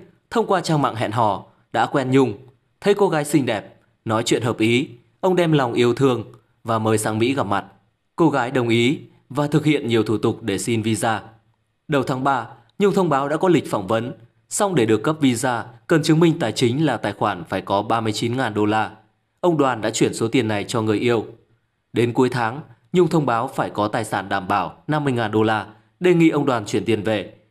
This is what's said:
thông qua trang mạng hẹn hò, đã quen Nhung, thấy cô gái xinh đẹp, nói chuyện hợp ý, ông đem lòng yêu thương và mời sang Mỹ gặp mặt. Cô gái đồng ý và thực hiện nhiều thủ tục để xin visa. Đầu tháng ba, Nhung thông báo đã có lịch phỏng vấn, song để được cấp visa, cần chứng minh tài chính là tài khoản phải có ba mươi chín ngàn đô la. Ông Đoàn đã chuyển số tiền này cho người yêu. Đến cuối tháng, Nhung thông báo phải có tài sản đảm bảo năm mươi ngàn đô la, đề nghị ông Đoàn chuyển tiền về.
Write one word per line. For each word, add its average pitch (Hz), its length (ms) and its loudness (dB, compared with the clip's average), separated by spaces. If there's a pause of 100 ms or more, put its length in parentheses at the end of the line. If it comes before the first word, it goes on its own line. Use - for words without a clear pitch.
(300)
thông 226 160 0
qua 190 140 0
trang 156 220 0
mạng 113 120 0
hẹn 107 180 -4
hò, 107 320 0 (280)
đã 113 140 0
quen 127 240 -2
Nhung, 127 240 4 (460)
thấy 202 140 2
cô 202 140 2
gái 156 160 -2
xinh 143 220 0
đẹp, 104 340 -6 (240)
nói 113 180 0
chuyện 120 200 0
hợp 113 160 -2
ý, 120 300 2 (320)
ông 185 160 2
đem 170 160 2
lòng 131 200 2
yêu 120 220 2
thương 123 300 0 (400)
và 113 140 0
mời 110 200 2
sang 107 200 -2
Mỹ 123 160 0
gặp 127 120 -2
mặt. 101 180 -2 (520)
Cô 160 140 4
gái 127 200 0
đồng 127 180 0
ý 120 300 2 (300)
và 147 180 -2
thực 151 180 0
hiện 143 240 0
nhiều 113 140 2
thủ 107 160 -2
tục - 240 -2
để 98 160 -4
xin 113 240 -2
visa. 110 400 -2 (640)
Đầu 139 140 2
tháng 131 220 -4
ba, 127 240 0 (300)
Nhung 196 160 2
thông 190 140 2
báo 139 200 0
đã 151 80 -2
có 185 120 0
lịch 151 220 2
phỏng 101 160 -4
vấn, 113 260 -2 (360)
song 202 260 -2
để 117 120 2
được 110 160 2
cấp 156 180 -2
visa, 120 440 0 (220)
cần 160 160 2
chứng 156 180 2
minh 165 180 4
tài 113 140 -2
chính 131 340 0
là 123 100 0
tài 107 160 -4
khoản 98 320 -4
phải 95 160 -6
có 101 220 0
ba 113 180 -2
mươi 110 120 -2
chín 120 240 -4
ngàn 117 180 -2
đô 104 120 0
la. 104 240 0 (500)
Ông 175 180 2
Đoàn 127 220 0
đã 107 100 -2
chuyển 110 240 0
số 113 140 -2
tiền 117 200 0
này 101 160 -2
cho 117 180 -4
người 107 160 0
yêu. 117 280 0 (640)
Đến 117 200 0
cuối 127 160 2
tháng, 123 320 -4 (320)
Nhung 175 160 4
thông 160 180 0
báo 120 280 -2
phải 110 160 -4
có 104 180 -2
tài 113 160 -4
sản 98 240 -4
đảm 95 200 -4
bảo 95 380 -4
năm 147 180 -2
mươi 139 80 -2
ngàn 117 180 -2
đô 110 120 2
la, 110 240 0 (340)
đề 180 140 4
nghị 165 140 6
ông 143 180 0
Đoàn 117 200 0
chuyển 98 180 -2
tiền 104 180 0
về. 104 320 -4 (160)